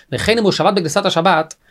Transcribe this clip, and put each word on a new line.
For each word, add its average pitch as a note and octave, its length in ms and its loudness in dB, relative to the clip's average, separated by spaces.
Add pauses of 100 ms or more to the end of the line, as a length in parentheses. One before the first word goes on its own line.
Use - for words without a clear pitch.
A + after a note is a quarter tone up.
(120)
וכן G#3 260 0
אם A3 60 0
הוא F#3+ 80 2
שבת F#3+ 220 0
בכניסת F#3+ 320 -2
השבת, E3+ 480 0 (160)